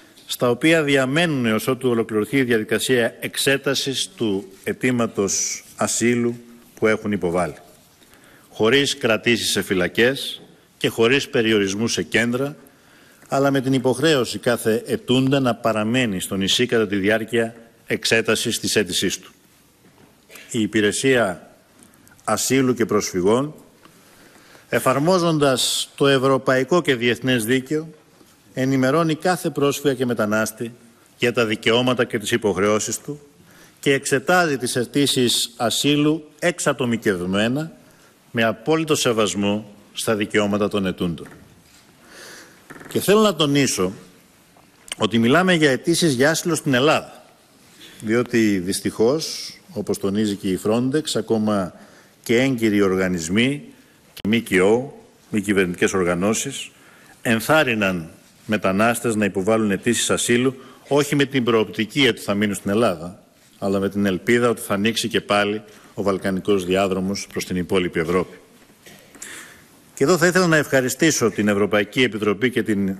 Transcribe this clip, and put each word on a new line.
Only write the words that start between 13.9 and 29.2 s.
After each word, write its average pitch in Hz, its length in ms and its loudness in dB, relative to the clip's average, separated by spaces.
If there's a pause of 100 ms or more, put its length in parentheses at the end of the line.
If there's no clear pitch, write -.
κάθε 117 460 0
ετούντα 131 540 0
να 120 160 0
παραμένει 110 640 -2
στο - 160 -6
νησί 95 300 0
κατά 113 220 0
τη 98 80 -4
διάρκεια 110 600 0 (320)
εξέτασης 113 720 0
της - 160 -2
αίτησής 95 440 -2
του. - 120 -20 (1200)
Η 120 100 -2
Υπηρεσία 104 880 0 (760)
Ασύλου 127 500 0
και 110 120 0
Προσφυγών, 104 680 0 (1160)
εφαρμόζοντας 143 1300 2
το 139 120 2
ευρωπαϊκό 135 720 2
και 135 140 0
διεθνές 120 500 0
δίκαιο, 131 440 -2 (640)
ενημερώνει 135 640 2
κάθε 175 340 -2